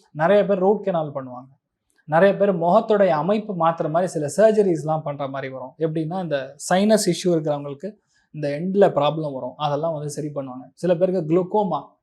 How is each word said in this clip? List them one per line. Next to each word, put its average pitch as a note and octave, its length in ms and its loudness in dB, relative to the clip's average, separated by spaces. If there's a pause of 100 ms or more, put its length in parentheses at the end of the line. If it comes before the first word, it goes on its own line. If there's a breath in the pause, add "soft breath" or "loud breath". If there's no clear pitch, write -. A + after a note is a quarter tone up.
(220)
நிறைய G3 260 6
பேர் F#3 180 0
ரூட் G3 220 2
கெனால் D#3 300 -2
பண்ணுவாங்க, B2+ 320 -12 (540)
நிறைய F3 320 4
பேர் G3 180 2 (100)
முகத்துடைய G3+ 440 4 (140)
அமைப்பு G#3 300 -2 (120)
மாத்துற E3 320 0
மாதிரி F3+ 200 0
சில D3+ 100 -2 (120)
சர்ஜரிஸ்லாம் E3+ 680 2
பண்ற C#3+ 200 -6
மாதிரி C3+ 280 -8
வரும். B2+ 220 -14
எப்படின்னா, D#3+ 480 -4
இந்த C#3 300 -6 (120)
சைனஸ் G3+ 460 4
இஷ்யூ F3+ 220 -2
இருக்கிறவங்களுக்கு C#3+ 540 -6 (460)
இந்த D3 100 -6 (140)
எண்ட்ல F#3+ 240 2 (160)
ப்ராப்ளம் D3 380 -2
வரும், B2+ 180 -10
அதெல்லாம் D3+ 420 -4
வந்து D3 120 -8
சரி D3 240 -8
பண்ணுவாங்க. C3+ 400 -10
சில F3 200 0
பேருக்கு F3+ 340 0
குளுக்கோமா, F3+ 540 0 (200)